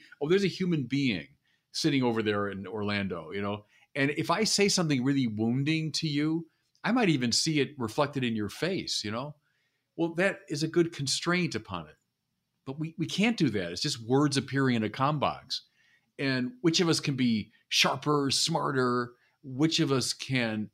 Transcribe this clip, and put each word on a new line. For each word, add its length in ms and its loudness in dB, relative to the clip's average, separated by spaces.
"Oh, 60 -2
there's 160 4
a 40 2
human 360 0
being 440 0
sitting 320 2
over 180 2
there 280 0
in 180 -8
Orlando," 640 -4
you 100 -6
know? 220 -4
And 220 2
if 120 -2
I 140 2
say 240 2
something 380 2
really 220 2
wounding 680 0
to 140 -2
you, 400 0
I 80 0
might 180 4
even 220 2
see 300 2
it 160 -2
reflected 480 0
in 100 0
your 140 -2
face, 560 -4
you 60 -4
know? 240 -6
Well, 200 0
that 240 0
is 140 -2
a 40 0
good 240 2
constraint 640 -2
upon 320 -8
it. 80 -20
But 120 -10
we, 200 -6
we 80 -2
can't 320 0
do 140 2
that. 200 -4
It's 100 -8
just 240 -4
words 300 4
appearing 400 2
in 80 2
a 60 0
comm 300 0
box. 420 -2
And 400 -2
which 220 4
of 80 4
us 100 2
can 160 -2
be 360 2
sharper, 600 2
smarter, 800 0
which 340 0
of 120 0
us 220 0
can 600 -2